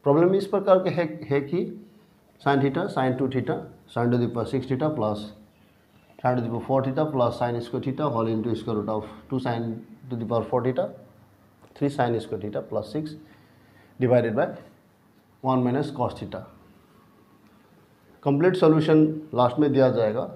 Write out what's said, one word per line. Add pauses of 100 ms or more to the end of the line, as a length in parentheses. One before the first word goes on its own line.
प्रॉब्लम
इस
प्रकार
के
है, (180)
है
कि (800)
sin
theta,
sin
टू
theta, (380)
sin
to
the
power
six
theta
plus (960)
sin
to
the
power
four
theta
plus
sin
square
theta
whole
into
square
root
of (220)
two
sin (380)
to
the
power
four
theta, (880)
three
sin
square
theta
plus
six (840)
divided
by (920)
one
minus
cos
theta। (1800)
कंप्लीट
सॉल्यूशन (280)
लास्ट
में
दिया
जाएगा।